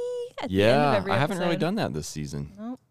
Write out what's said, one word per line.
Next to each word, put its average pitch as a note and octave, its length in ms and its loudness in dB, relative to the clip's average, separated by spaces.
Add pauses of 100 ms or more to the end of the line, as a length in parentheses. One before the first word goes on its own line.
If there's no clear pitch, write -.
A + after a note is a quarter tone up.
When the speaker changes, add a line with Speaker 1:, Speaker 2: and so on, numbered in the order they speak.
(420)
Speaker 1:
at B3+ 80 -6
Speaker 2:
Yeah, G2 160 6
Speaker 1:
the A#2 80 6
end - 140 4
of - 140 2
every - 100 -2
Speaker 2:
I G#2+ 60 2
haven't E3+ 200 0
really F3 140 0
Speaker 1:
episode. D#3+ 80 0
Speaker 2:
done E3+ 160 0
that A2 180 -2
this D2+ 140 -6
season. C#2+ 500 -8
Speaker 1:
Nope. A#3 220 -10 (100)